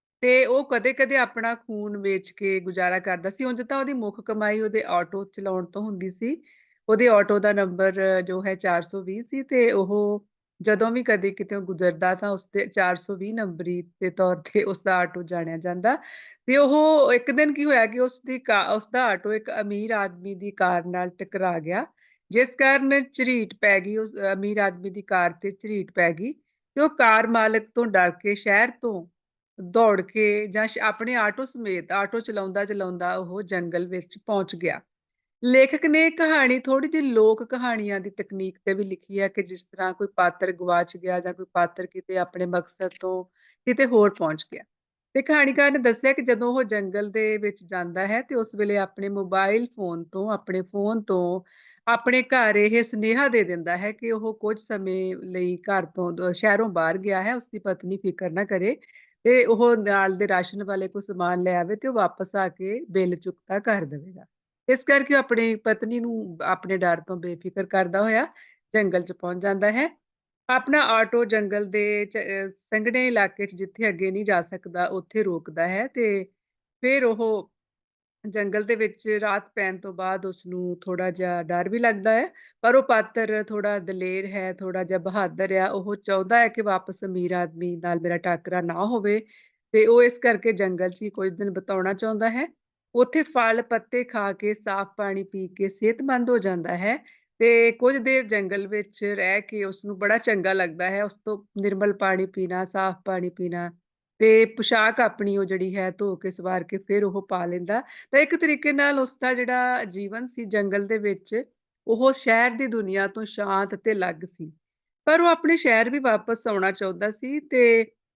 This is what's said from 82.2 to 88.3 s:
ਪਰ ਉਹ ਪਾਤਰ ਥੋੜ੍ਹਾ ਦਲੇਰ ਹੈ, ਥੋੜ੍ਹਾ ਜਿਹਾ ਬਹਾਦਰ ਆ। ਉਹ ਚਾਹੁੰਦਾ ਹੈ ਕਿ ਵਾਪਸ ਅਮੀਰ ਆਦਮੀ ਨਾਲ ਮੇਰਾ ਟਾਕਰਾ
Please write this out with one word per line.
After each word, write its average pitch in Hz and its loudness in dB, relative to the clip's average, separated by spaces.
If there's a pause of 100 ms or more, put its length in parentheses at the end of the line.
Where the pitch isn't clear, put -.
ਪਰ 240 4
ਉਹ 269 6
ਪਾਤਰ 214 0
ਥੋੜ੍ਹਾ 208 -4
ਦਲੇਰ 185 -6
ਹੈ, 190 -6
ਥੋੜ੍ਹਾ 185 -6
ਜਿਹਾ 180 -2
ਬਹਾਦਰ 185 -2
ਆ। 190 2
ਉਹ 202 -4
ਚਾਹੁੰਦਾ 196 2
ਹੈ 233 4
ਕਿ 226 -4
ਵਾਪਸ 190 -4
ਅਮੀਰ 180 -4
ਆਦਮੀ 175 -4
ਨਾਲ 170 -2
ਮੇਰਾ 175 -2
ਟਾਕਰਾ 175 -4